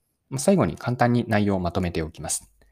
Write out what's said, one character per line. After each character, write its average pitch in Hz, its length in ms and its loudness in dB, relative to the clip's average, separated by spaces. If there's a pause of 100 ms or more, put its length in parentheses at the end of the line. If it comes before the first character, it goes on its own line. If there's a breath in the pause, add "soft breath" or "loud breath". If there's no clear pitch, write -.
(300)
ま 135 60 -6
あ、 135 40 -4
最 196 180 4
後 131 80 4
に 80 100 -2
簡 123 220 -4
単 120 160 4
に 120 140 2
内 104 180 2
容 101 100 2
を 95 40 -2
ま 87 120 -2
と - 80 -4
め 87 120 -2
て 82 100 -4
お 78 80 -6
き 76 120 -16
ま 78 80 -8
す。 - 220 -8 (200 soft breath)